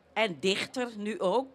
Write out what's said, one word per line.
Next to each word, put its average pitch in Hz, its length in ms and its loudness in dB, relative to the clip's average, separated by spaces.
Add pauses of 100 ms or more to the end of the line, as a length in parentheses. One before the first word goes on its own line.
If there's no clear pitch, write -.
(120)
en 202 280 0
dichter, 202 560 0
nu 208 240 -4
ook. 220 340 2